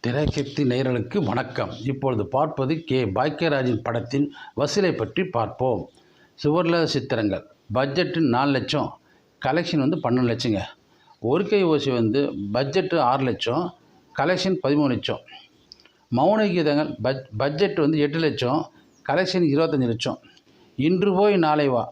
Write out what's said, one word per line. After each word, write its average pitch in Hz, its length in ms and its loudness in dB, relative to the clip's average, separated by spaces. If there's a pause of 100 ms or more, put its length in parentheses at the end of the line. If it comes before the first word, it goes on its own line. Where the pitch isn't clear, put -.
திரைசக்தி 139 640 -2
நேயர்களுக்கு 127 540 -2
வணக்கம். 120 460 -4 (140)
இப்பொழுது 131 440 -2
பார்ப்பது 139 460 -2 (100)
கே 131 220 -2
பாக்கியராஜின் 131 760 0
படத்தின் 117 420 -2 (280)
வசூலை 165 400 0
பற்றி 113 300 -2 (120)
பார்ப்போம். 113 480 -2 (560)
சுவர்ல 170 440 2
சித்திரங்கள் 110 600 -2 (300)
பட்ஜெட் 139 440 0 (160)
நாலு 139 180 2
லட்சம், 131 380 -2 (520)
கலெக்ஷன் 156 420 0
வந்து 139 200 0
பன்னெண்டு 123 280 2
லட்சங்க. 113 280 0 (600)
ஒரு 151 260 0
கை 208 160 2
ஓசை 143 300 2
வந்து 117 280 2 (300)
பட்ஜெட் 147 440 0 (140)
ஆறு 135 200 2
லட்சம், 127 340 -2 (520)
கலெக்ஷன் 180 480 0
பதிமூணு 143 320 2
லட்சம். - 280 -6 (880)
மௌன 196 400 4
கீதங்கள் 151 400 2 (120)
பட்ஜ்-, 131 220 -2 (120)
பட்ஜெட் 151 480 0
வந்து 151 140 2
எட்டு 147 200 0
லட்சம், 135 420 0 (440)
கலெக்ஷன் 180 480 2
இருபத்தஞ்சு 143 400 2
லட்சம். - 280 -6 (560)
இன்று 180 360 2
போய் 196 340 4
நாளை 151 220 4
வா 120 220 0